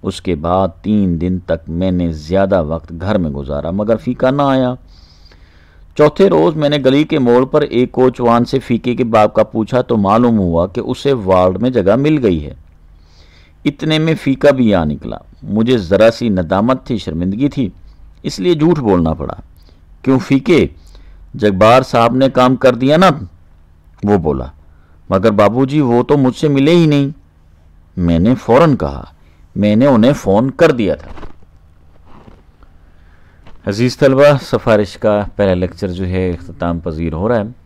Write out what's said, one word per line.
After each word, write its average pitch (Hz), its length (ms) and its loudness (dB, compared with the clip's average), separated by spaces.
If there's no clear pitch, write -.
उसके 95 300 -4
बाद 87 400 -2
तीन 98 340 0
दिन 90 200 -4
तक 82 300 -4
मैंने 87 440 -2
ज़्यादा 92 480 -2
वक्त 80 320 -8
घर 95 260 -4
में 80 140 -4
गुजारा, 71 380 -8
मगर 104 260 -2
फीका 127 340 -4
ना 143 180 0
आया। 131 280 0
चौथे 151 300 2
रोज़ 165 280 0
मैंने 147 220 0
गली 135 260 2
के 151 140 -2
मोड़ 123 260 0
पर 151 180 0
एक 123 280 -2
कोचवान 120 540 0
से 135 140 -4
फीके 120 360 -2
के 123 100 -2
बाप 110 300 2
का 110 80 2
पूछा 113 400 -2
तो 120 140 -2
मालूम 110 400 2
हुआ 87 300 0
कि 95 140 -6
उसे 127 320 -4
वार्ड 92 460 2
में 123 140 -2
जगह 104 240 2
मिल 151 200 0
गई 104 220 0
है। 73 180 -12
इतने 156 320 -2
में 160 160 0
फीका 139 360 0
भी 123 220 2
आ 87 120 2
निकला। 73 380 -8
मुझे 113 340 0
ज़रा 98 320 4
सी 117 200 -4
नदामत 98 600 -2
थी, 117 80 -4
शर्मिंदगी 95 500 -4
थी, 123 240 -4
इसलिए 180 300 -2
झूठ 156 240 2
बोलना 90 340 0
पड़ा। 80 280 -10
क्यों 131 140 2
फीके, - 640 0
जगबार 107 460 4
साहब 120 340 0
ने 135 120 2
काम 127 280 2
कर 123 180 2
दिया 131 220 0
ना, 185 120 6
वो 104 140 2
बोला, 69 340 -4
"मगर 95 180 2
बाबूजी, 120 500 2
वो 120 220 2
तो 147 140 2
मुझसे 135 320 0
मिले 143 240 2
ही 170 140 4
नहीं।" 143 260 0
मैंने 87 360 2
फौरन 139 400 2
कहा, 71 400 -8
"मैंने 104 300 2
उन्हें 127 260 4
फ़ोन 117 380 0
कर 156 220 2
दिया 95 240 -2
था।" - 160 -20
अजीज 113 320 -4
तलबा, 139 380 4
सफारिश 107 600 -2
का 104 320 0
पहला 98 160 2
लेक्चर 92 340 -6
जो 90 160 -6
है, 92 280 -4
इख्तिताम 85 480 -8
पजीर 82 320 -6
हो 85 160 -4
रहा 120 100 0
है। 110 160 -6